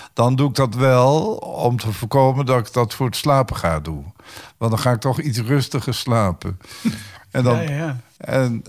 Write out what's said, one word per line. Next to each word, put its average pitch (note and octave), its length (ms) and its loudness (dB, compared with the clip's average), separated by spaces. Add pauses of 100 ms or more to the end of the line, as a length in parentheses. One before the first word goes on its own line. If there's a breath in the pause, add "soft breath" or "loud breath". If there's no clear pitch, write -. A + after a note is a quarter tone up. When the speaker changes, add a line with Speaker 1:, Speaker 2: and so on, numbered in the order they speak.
(140 loud breath)
Speaker 1:
dan B2 220 2
doe C#3 140 2
ik B2 60 -6
dat B2 200 0
wel C3 480 4 (120)
om - 420 -2
te A2 140 -4
voorkomen C3 540 2
dat B2 220 2
ik - 60 -18
dat A#2+ 200 0
voor C3+ 120 -2
het A#2 100 -4
slapen C3+ 400 2
ga E2 240 -2
doen. D2+ 340 -8 (440 loud breath)
Want A2+ 140 -2
dan A2 80 0
ga B2+ 120 2
ik A#2 80 0
toch C3 220 -2
iets B2 180 -2
rustiger B2+ 540 -2
slapen. G#2 640 -2 (260 loud breath)
<laughs> - 300 -4 (220 loud breath)
En C3 80 2
dan B2+ 180 4
Speaker 2:
Ja, D#3+ 80 -4
ja, C#3+ 80 -4
ja. D3 220 -4 (180)
Speaker 1:
en B2+ 520 -2